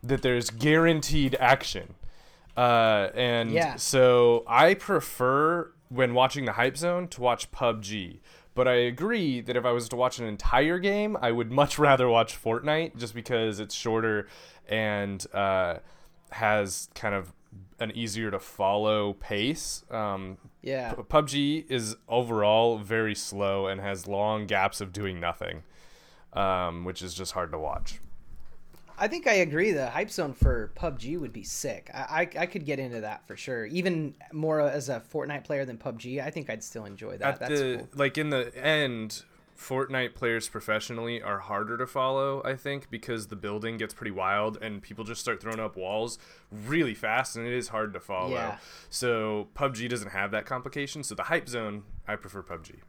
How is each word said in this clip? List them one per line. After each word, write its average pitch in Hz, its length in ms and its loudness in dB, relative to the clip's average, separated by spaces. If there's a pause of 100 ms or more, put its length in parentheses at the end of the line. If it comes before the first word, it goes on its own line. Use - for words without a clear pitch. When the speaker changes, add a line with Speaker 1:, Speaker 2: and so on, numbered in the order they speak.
Speaker 1:
that 127 220 -2
there's 123 260 4
guaranteed 151 920 4
action. 127 540 4 (640)
Uh, 113 580 6
and 117 360 2
Speaker 2:
Yeah. 151 260 2
Speaker 1:
so 123 720 8
I 151 280 8
prefer, 156 960 0 (160)
when 123 260 2
watching 131 300 2
the 113 80 -2
Hype 120 240 2
Zone, 175 320 -2
to - 120 -12
watch 120 300 2
pub 110 320 0
G. 95 380 -8 (340)
But 127 120 4
I 127 80 4
agree 131 680 2
that 117 160 -2
if 120 80 0
I 123 60 4
was 120 200 0
to 127 60 -4
watch 123 220 2
an 117 80 -4
entire 135 540 2
game, 208 400 0
I 123 100 2
would 117 220 0
much 143 260 4
<laughs> - 0 -
rather 135 300 6
watch 117 320 4
Fortnite, 147 560 -2
just 113 180 -8
because 113 460 -2
it's 101 140 -8
shorter 110 520 0 (420)
and, 104 640 -2
uh, 95 460 2 (520)
has 104 640 0
kind 104 200 -4
of 92 180 -6 (480)
an 110 120 -4
easier 113 380 -4
to 98 80 -4
follow 104 760 2
pace. 113 760 -4
Um, 98 460 -4 (260)
Speaker 2:
Yeah. 127 320 -4
Speaker 1:
P-, 107 100 -10
pub 151 240 6
G 143 400 0
is 113 280 -2 (120)
overall 113 680 4
very 107 360 0
slow 98 540 -2
and 98 120 -4
has 98 260 -6
long 104 400 0
gaps 98 340 2
of 95 120 -8
doing 95 280 -4
nothing, 85 420 -4 (680)
um, 90 520 0
which 90 160 -6
is 90 140 -10
just 92 180 -8
hard 87 200 -4
to 82 60 -6
watch. - 420 -4 (1000)
Speaker 2:
I 196 60 0
think 311 220 -2
I 226 60 6
agree. 175 360 2
The 139 200 0
Hype 180 200 -4
Zone 147 240 -4
for 117 400 4
pub 147 240 -4
G 143 180 -6
would 135 160 -8
be 110 120 -12
sick. - 500 -8
I, 156 420 -2
I, - 40 -4
I 175 60 0
could 180 200 -8
get 139 140 -4
into 120 220 -6
that 107 260 -10
for 98 80 -12
sure. 120 300 -6
Even 160 480 -2 (180)
more 156 280 0
as 143 280 0
a 123 120 -4 (120)
Fortnite 143 320 -6
player 139 200 -2
than 120 140 -10
pub 120 220 -8
G, 127 200 -8
I 135 100 -6
think 151 200 -10
I'd 110 140 -8
still 110 200 -12
enjoy 98 340 -12
that. 139 160 0
Speaker 1:
At - 60 -12
Speaker 2:
That's 139 200 0
Speaker 1:
the, 127 180 0
Speaker 2:
cool. 127 160 -10
Speaker 1:
like, 139 240 0
in 151 120 0
the 127 260 0
end, 127 680 0 (340)
Fortnite 131 600 -2
players 113 320 0
professionally 117 760 -4
are 101 160 -4
harder 104 400 -4
to 127 80 -2
follow, 135 580 0
I 135 120 -2
think, 139 340 -8
because 113 380 -6
the 110 80 -12
building 104 400 -6
gets 107 180 -6
pretty 113 160 -8
wild 101 500 0
and 104 220 -8
people 110 220 -12
just 110 160 -10
start 110 200 -4
throwing 110 200 -6
up 107 160 -6
walls 107 420 -4 (320)
really 120 440 0
fast, 113 420 -2
and 117 100 -6
it 120 60 -4
is 123 160 -4
hard 107 240 -4
to 92 80 -8
follow. 92 300 -4
Speaker 2:
Yeah. 104 280 -6 (320)
Speaker 1:
So 107 640 -2
pub 135 220 -2
G 117 100 -6
doesn't 113 240 -6
have 98 220 -4
that 104 120 -2
complication. 139 600 -8
So 107 100 -8
the 95 100 -6
Hype 160 240 -2
Zone, 107 360 -6 (240)
I 107 80 -4
prefer 98 260 -12
pub 82 220 -12
G. - 100 -20 (140)